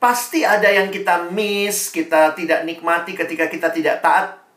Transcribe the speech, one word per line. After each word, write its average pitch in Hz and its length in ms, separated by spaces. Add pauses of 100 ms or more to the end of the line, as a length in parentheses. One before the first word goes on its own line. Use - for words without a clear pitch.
pasti 240 400
ada 202 260
yang 196 220
kita 175 400
miss, 202 640
kita 156 400
tidak 160 320
nikmati 170 480
ketika 165 320
kita 160 240
tidak 160 320
taat, 185 400 (160)